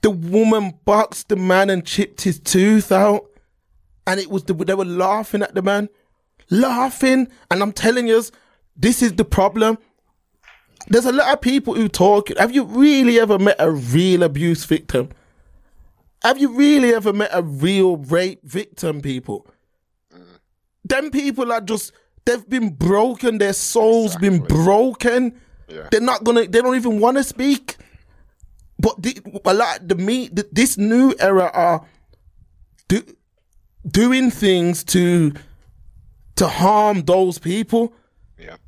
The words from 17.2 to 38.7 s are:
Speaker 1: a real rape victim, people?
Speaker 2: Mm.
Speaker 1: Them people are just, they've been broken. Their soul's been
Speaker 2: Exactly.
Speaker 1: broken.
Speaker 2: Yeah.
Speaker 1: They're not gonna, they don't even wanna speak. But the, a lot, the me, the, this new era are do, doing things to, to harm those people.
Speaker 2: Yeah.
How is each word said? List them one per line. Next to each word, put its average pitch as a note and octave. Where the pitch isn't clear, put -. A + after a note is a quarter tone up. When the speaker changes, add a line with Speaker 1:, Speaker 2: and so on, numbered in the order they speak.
Speaker 1:
a F3
real F3
rape E3
victim, D#3
people? B2+
Speaker 2:
Mm. F2+
Speaker 1:
Them C4+
people C4
are A#3
just, G#3
they've A#3+
been A3+
broken. G#3+
Their G3+
soul's A3
been F#3+
Speaker 2:
Exactly. D#3
Speaker 1:
broken. A#3+
Speaker 2:
Yeah. D#3
Speaker 1:
They're A3
not A#3+
gonna, A#3
they A3+
don't B3+
even A3+
wanna B3+
speak. -
But A3
the, E3
a F#3+
lot, F#3
the F#3
me, A3
the, G3+
this G3+
new A#3
era F#3
are E3+
do, G3
doing B3
things F3
to, F3
to F#3
harm G#3
those F3+
people. A3+
Speaker 2:
Yeah. D3